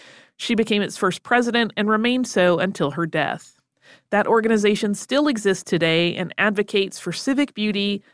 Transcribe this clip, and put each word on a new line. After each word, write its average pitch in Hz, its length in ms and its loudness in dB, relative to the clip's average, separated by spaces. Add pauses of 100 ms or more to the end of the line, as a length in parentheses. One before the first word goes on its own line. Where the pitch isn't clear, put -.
(380)
She - 180 -2
became 214 260 0
its - 140 -6
first 185 260 -2
president 240 540 0
and 208 120 0
remained 240 380 2
so 180 320 2
until 180 340 -2
her 165 140 -4
death. - 540 -4 (500)
That 208 160 2
organization 214 680 2
still 285 340 0
exists 202 340 0
today 170 540 0
and 175 200 -8
advocates 202 640 0
for 180 140 -8
civic 269 420 -2
beauty, 202 480 -2 (120)